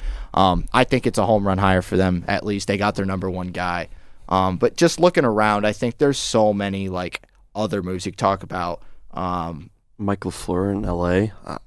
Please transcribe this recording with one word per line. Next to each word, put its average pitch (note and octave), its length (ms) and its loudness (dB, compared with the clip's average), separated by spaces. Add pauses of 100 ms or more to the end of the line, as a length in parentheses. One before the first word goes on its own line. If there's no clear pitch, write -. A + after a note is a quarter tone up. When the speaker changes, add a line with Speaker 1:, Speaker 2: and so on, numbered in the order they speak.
(320)
Speaker 1:
um, F2+ 400 4
I B2+ 120 4
think B2+ 220 0
it's A#2+ 120 -2
a G2+ 80 2
home G#2 200 2
run F#2+ 120 2
hire F#2+ 240 4
for F#2+ 160 -2
them. F2+ 280 2
At G2 200 -2
least G2+ 220 -4
they G2 100 0
got G2+ 160 0
their G2 100 -2
number F#2+ 240 -4
one F2+ 200 -6
guy. F2 400 -4 (400)
Um, F#2+ 280 2
but A#2+ 200 0
just E3+ 220 4
looking E3+ 260 6
around, G#2+ 420 2
I G#2+ 60 2
think A#2 260 -4
there's C#3+ 200 2
so G#2+ 340 2
many, G2 360 -2
like, F2+ 340 -6 (320)
other G#2 280 -2
moves F#2 240 -6
you G2 60 -4
could - 60 -16
talk G2 240 2
about. F2 400 -6 (300)
Um, E2+ 580 -6 (280)
Speaker 2:
Mike G2+ 220 -4
LaFleur F#2 520 -2
in G2+ 120 -4
L F2 220 -2
A. F#2+ 260 2 (140)
I, - 60 -10
I, - 140 -10